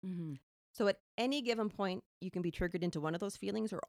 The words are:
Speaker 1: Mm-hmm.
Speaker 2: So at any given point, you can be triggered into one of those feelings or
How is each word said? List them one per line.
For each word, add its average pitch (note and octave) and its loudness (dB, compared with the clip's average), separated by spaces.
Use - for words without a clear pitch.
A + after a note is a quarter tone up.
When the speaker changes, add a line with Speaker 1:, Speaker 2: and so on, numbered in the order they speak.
Speaker 1:
Mm-hmm. E3+ -4
Speaker 2:
So G3+ 4
at F#3+ 2
any C4+ 2
given A3+ 2
point, F#3+ 0
you F3+ -6
can F3+ -2
be F3 2
triggered F3 0
into E3+ 0
one D#3 0
of E3+ -4
those G3+ -4
feelings G#3 -2
or F#3 -4